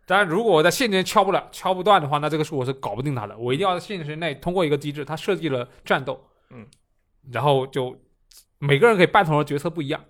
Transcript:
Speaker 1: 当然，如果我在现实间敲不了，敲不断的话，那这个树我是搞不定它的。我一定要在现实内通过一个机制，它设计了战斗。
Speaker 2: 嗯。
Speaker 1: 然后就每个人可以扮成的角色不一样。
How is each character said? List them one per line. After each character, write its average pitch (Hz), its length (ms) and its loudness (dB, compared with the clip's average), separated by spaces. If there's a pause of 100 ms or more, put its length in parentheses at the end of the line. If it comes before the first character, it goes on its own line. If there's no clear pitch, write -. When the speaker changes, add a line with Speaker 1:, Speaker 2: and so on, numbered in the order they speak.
Speaker 1:
当 185 140 2
然， 202 80 2
如 175 160 0
果 226 80 2
我 156 100 6
在 170 80 4
现 233 180 2
实 208 40 -4
间 185 140 2
敲 202 180 2
不 196 80 0
了， 160 180 -2
敲 - 240 -4
不 185 80 -6
断 190 200 4
的 147 80 -4
话， 147 80 0
那 147 100 -2
这 151 100 -2
个 156 60 0
树 151 140 -6
我 127 80 -2
是 135 80 -2
搞 120 220 -10
不 113 60 -6
定 143 140 -4
它 107 100 -8
的。 104 120 -14
我 120 160 -2
一 139 40 0
定 190 80 -2
要 185 80 2
在 180 60 -4
现 175 240 -10
实 151 140 -10
内 160 180 -6
通 - 180 -6
过 185 120 2
一 151 40 0
个 147 80 2
机 143 140 -8
制， 143 140 -10
它 156 100 -8
设 175 180 -2
计 160 140 -2
了 127 180 -2 (200)
战 160 180 0
斗。 127 180 -8 (280)
Speaker 2:
嗯。 120 180 -20 (640)
Speaker 1:
然 117 100 -4
后 135 260 2
就 127 300 -6 (600)
每 143 200 2
个 147 80 4
人 226 120 4
可 180 60 4
以 160 40 6
扮 208 180 4
成 156 120 2
的 151 80 2
角 143 120 -4
色 165 120 -6
不 160 120 -6
一 139 60 -6
样。 151 220 -6